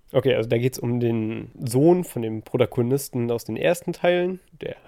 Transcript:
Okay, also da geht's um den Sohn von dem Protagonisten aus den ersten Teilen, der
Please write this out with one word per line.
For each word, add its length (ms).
Okay, 200
also 140
da 100
geht's 220
um 220
den 580
Sohn 460
von 160
dem 200
Protagonisten 880
aus 140
den 140
ersten 340
Teilen, 480
der 160